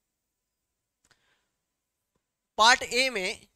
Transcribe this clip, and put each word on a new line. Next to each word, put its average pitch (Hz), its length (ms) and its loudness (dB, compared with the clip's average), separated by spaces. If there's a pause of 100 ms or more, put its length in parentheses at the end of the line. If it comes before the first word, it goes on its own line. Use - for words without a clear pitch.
(2500)
पार्ट 240 240 4
ए 247 280 -4
में 202 460 -8